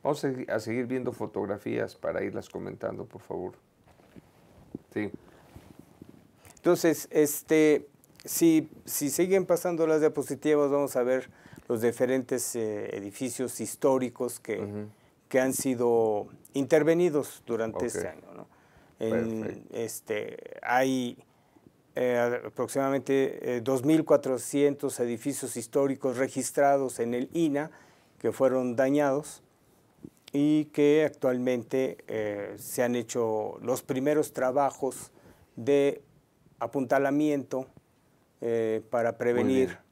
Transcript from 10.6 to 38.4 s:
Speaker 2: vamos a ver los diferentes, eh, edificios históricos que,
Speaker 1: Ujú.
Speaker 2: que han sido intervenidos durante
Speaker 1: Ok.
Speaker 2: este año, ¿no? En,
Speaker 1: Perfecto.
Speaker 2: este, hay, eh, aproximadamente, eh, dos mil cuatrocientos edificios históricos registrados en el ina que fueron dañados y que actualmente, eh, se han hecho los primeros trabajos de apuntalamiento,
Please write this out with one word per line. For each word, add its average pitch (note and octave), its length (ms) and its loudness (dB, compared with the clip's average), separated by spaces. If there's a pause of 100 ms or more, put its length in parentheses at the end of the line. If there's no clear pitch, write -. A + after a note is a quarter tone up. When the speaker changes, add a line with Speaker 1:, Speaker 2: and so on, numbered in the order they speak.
Speaker 2:
vamos C#3+ 260 0
a B2 80 2
ver B2+ 260 0 (380)
los A#2 140 -2
diferentes, B2 760 0
eh, G#2 400 -4
edificios A#2 680 -6
históricos B2+ 800 -2
que, G#2 200 -6
Speaker 1:
Ujú. G#2 280 -8 (400)
Speaker 2:
que C3 120 2
han C3 140 2
sido A#2 760 2 (260)
intervenidos D3+ 920 2
durante A2 340 -4
Speaker 1:
Ok. - 40 -2
Speaker 2:
este F#2 240 -4
año, - 280 -16
¿no? - 120 -18 (520)
En, A2+ 420 -2
Speaker 1:
Perfecto. - 360 -10
Speaker 2:
este, G#2+ 600 -6 (240)
hay, B2+ 560 2 (760)
eh, A#2+ 500 0
aproximadamente, C3+ 1120 0
eh, A#2+ 40 -4
dos B2+ 240 -2
mil D#3+ 180 4
cuatrocientos C#3+ 960 2
edificios A#2+ 560 -4
históricos C3 640 -2
registrados C3+ 800 0
en A#2 140 -2
el B2 200 -4
ina D#3 380 0 (460)
que A#2 160 0
fueron B2+ 420 2
dañados C#3 680 2 (920)
y D3+ 320 2
que D3 400 4
actualmente, B2+ 920 -2 (100)
eh, G#2 500 -6
se - 260 -4
han A#2+ 120 2
hecho A2+ 640 -2
los A#2 200 -2
primeros D3 520 0
trabajos C3 800 -2 (440)
de C#3 480 2 (560)
apuntalamiento, C#3 1080 0 (720)